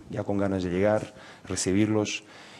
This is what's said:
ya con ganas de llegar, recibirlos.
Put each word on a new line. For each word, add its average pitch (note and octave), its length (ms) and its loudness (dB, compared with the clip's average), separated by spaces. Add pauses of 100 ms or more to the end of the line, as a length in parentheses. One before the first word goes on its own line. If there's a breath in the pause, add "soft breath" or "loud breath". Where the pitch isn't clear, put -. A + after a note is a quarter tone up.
ya G#2+ 140 -4
con G2+ 140 -2
ganas G2 260 0
de F#2 60 0
llegar, G#2 440 2 (320 loud breath)
recibirlos. G#2 800 2 (360 loud breath)